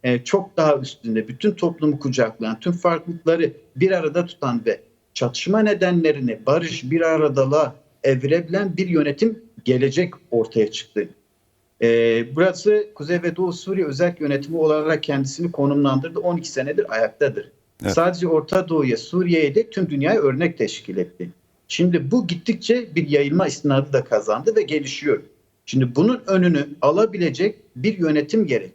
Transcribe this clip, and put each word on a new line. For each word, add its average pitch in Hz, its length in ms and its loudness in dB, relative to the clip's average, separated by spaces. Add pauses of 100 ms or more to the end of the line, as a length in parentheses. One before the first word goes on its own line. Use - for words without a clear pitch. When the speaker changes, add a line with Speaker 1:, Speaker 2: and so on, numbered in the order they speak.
Speaker 1:
e, 123 200 0
çok - 320 -2
daha 151 200 4
üstünde, 113 520 -4
bütün 196 240 -2
toplumu 151 460 0
kucaklayan, 113 640 -2
tüm 175 120 -2
farklılıkları 165 800 0 (240)
bir 180 140 2
arada 175 360 0
tutan 120 400 -4
ve 107 140 -2 (340)
çatışma 170 460 0
nedenlerini 165 880 2
barış, 151 440 -2
bir 165 100 2
aradalığa 147 760 2 (300)
evirebilen 160 720 0
bir 180 120 -2
yönetim 160 540 0 (220)
gelecek 139 500 0 (160)
ortaya 113 400 0
çıktı. - 380 -6 (760)
E, 117 540 2
burası 202 580 2
Kuzey 170 280 -4
ve 170 140 -4
Doğu 180 160 -2
Suriye 185 340 -4
Özel 170 340 -2
Yönetimi 143 360 -4
olarak 156 460 0
kendisini 143 500 -4
konumlandırdı. 143 680 0
On 175 180 -2
iki - 120 -8
senedir 135 440 -4
ayaktadır. 110 580 -2 (320)
Speaker 2:
Evet. 101 100 -2
Speaker 1:
Sadece 175 360 0
Orta 165 400 0
Doğu'ya, 139 280 0
Suriye'ye 165 580 0
de 226 160 2
tüm 185 200 -2
dünyaya 151 300 0
örnek 151 380 0
teşkil 98 380 -4
etti. 90 340 -6 (380)
Şimdi 165 420 0
bu 220 160 2
gittikçe 220 680 -2
bir 151 140 0
yayılma 147 380 2
istinadı 135 460 0
da 123 120 2
kazandı 120 520 0
ve 214 60 4
gelişiyor. 143 600 -2 (440)
Şimdi 127 300 0
bunun 220 300 2
önünü 180 420 2 (140)
alabilecek 175 720 0 (200)
bir 190 220 -2
yönetim 156 480 0
gerek. 117 280 -4